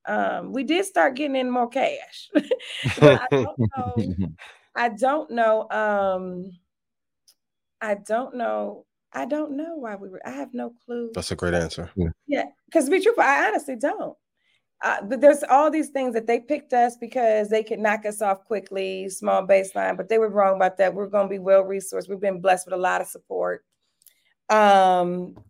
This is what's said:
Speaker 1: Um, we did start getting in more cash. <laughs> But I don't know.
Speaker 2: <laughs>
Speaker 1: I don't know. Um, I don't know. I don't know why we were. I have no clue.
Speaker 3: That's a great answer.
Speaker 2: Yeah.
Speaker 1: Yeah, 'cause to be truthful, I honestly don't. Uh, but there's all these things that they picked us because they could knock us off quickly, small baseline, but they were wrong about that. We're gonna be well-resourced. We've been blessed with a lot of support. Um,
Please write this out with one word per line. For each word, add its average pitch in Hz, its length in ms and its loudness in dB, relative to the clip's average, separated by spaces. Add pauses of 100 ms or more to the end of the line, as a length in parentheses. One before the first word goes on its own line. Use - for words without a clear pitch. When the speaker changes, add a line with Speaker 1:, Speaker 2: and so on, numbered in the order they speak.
Speaker 1:
Um, 190 460 -4
we 262 120 -4
did 339 200 0
start 311 300 0
getting 269 220 -4
in 254 120 -2
more 247 200 -2
cash. 214 640 -6
<laughs> - 640 -2
But 143 240 10
I - 80 -6
don't 135 280 0 (180)
know. 247 200 -6
Speaker 2:
<laughs> 90 760 -8
Speaker 1:
I 233 140 0
don't 262 420 0
know. 220 400 2
Um, 190 880 -2 (1200)
I 214 140 -2
don't 220 400 -6
know. 214 500 -6 (280)
I 269 120 -6
don't 294 320 -6
know 320 200 -8
why 226 200 -10
we 196 140 -16
were. 185 160 -16
I 240 40 -10
have 262 220 -12
no 240 220 -10 (100)
clue. 240 300 -8
Speaker 3:
That's - 160 -8
a - 60 -6
great 87 180 -2
answer. 85 420 -4
Speaker 2:
Yeah. 90 120 0 (180)
Speaker 1:
Yeah, 285 180 -4 (260)
'cause 311 140 2
to 269 60 -2
be 370 100 2
truthful, 427 240 2
I 277 240 2
honestly 285 280 -6
don't. 277 380 -6 (680)
Uh, - 200 -2
but 220 200 -6
there's 285 220 8
all 285 260 4
these 311 180 -2
things 254 260 -4
that 226 120 -2
they 233 140 2
picked 285 340 -4
us 240 240 2
because 220 500 0
they 220 160 0
could 220 160 -6
knock 214 240 0
us 208 160 -6
off 196 240 -2
quickly, 190 640 -6
small 196 380 -2
baseline, 190 500 2
but 185 140 -8
they 226 80 4
were 220 100 2
wrong 196 280 2
about 185 200 0
that. 185 180 2
We're 202 140 -6
gonna 202 200 0
be 196 100 -6
well-resourced. 190 720 0
We've 190 120 -10
been 190 200 -4
blessed 180 260 2
with 185 80 -6
a 180 80 -4
lot 185 180 0
of 180 80 -8
support. 180 560 -8 (840)
Um, 185 840 4 (140)